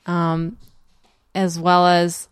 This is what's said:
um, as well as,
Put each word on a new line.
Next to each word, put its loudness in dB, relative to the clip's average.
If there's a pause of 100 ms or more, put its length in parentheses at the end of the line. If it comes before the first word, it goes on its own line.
um, -4 (800)
as -4
well 4
as, 0